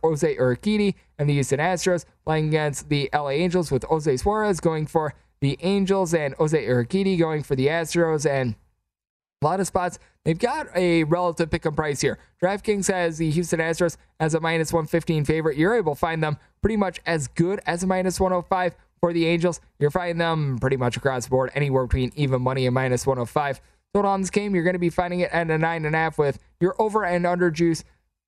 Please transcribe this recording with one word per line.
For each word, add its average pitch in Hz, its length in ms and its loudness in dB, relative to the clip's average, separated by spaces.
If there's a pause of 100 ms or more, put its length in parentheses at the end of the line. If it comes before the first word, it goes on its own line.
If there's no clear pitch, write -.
Jose 156 340 2
Urquidy 202 580 2 (240)
and 147 100 0
the 147 40 2
Houston 139 260 0
Astros 175 460 0 (200)
playing 156 220 0
against 151 420 -2
the 143 240 0
L 147 160 -2
A 135 40 -2
Angels, 170 360 0
with 135 140 -2
Jose 151 340 0
Suarez 208 420 0
going 156 280 -2
for 156 260 -2 (280)
the 139 200 0
Angels 190 540 0
and 147 180 -2
Jose 156 320 0
Urquidy 165 540 0
going 160 240 0
for 143 120 -4
the 131 120 2
Astros. 160 600 0
And 131 280 0 (880)
a - 20 2
lot 175 140 0
of 190 80 -2
spots, 180 320 -2 (240)
they've 165 160 0
got 277 360 -4
a 170 280 2
relative 170 480 0
pick 165 160 0
'em 147 80 -4
price 147 260 -2
here. 120 160 0 (240)
DraftKings 196 500 0
has 170 280 0
the 160 100 0
Houston 165 300 0
Astros 165 360 0 (240)
as 156 140 0
a 160 60 2
minus 160 340 0
one 160 140 0
fifteen 160 360 0
favorite. 156 320 0
You're 175 200 4
able 165 180 0
to 131 60 -12
find 160 240 -2
them 151 140 -2 (240)
pretty 214 160 0
much 190 280 0
as 160 220 -2
good 180 400 0
as 170 160 -2
a 190 40 -2
minus 185 320 0
one 185 140 2
oh 180 80 0
five 180 340 -2 (260)
for 170 100 2
the 170 160 2
Angels. 170 320 0 (180)
You're 143 140 2
finding 175 260 -2
them 156 400 0
pretty 131 200 0
much 127 200 -2
across 127 280 -2
the - 40 -12
board, 131 240 0
anywhere 135 320 0
between 127 300 -2
even 131 260 0
money 131 240 0
and 123 80 0
minus 127 320 0
one 131 140 2
oh 120 60 -4
five. 143 360 -2 (320)
Total 202 160 2
on 196 120 0
this 185 80 -4
game, 202 260 -2
you're 170 80 2
gonna 180 160 0
be 175 100 0
finding 175 300 -2
it 175 120 0
at 165 200 0
a 160 60 0
nine 165 280 -2
and 151 80 -2
a 160 40 0
half, 160 200 -2
with 143 220 0 (200)
your 185 220 0
over 214 240 0
and 175 200 0
under 175 260 2
juice 165 320 0 (440)